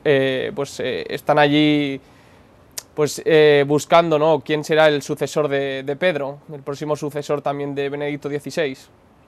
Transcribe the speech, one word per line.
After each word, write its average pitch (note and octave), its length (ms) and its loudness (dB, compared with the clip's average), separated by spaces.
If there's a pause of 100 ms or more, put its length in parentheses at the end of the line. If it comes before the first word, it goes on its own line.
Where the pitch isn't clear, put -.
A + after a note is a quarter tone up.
eh, C3+ 500 0
pues, - 260 -10
eh, A2+ 300 -4
están D3+ 300 0
allí, D3 600 2 (920)
pues, D3 320 -2
eh, D3+ 420 6
buscando, D#3+ 520 2
¿no? D3+ 220 2
quién D3+ 220 -2
será D#3 240 4
el D3 140 2
sucesor D3 460 -4
de, C#3 340 -4
de C#3 140 -6
Pedro, C#3+ 420 -2 (160)
el C#3 80 -16
próximo D3 340 -6
sucesor D3 460 -6
también C#3+ 320 -6
de C#3 160 -4
Benedicto C#3+ 400 -8
dieciséis. C#3+ 600 -6 (380)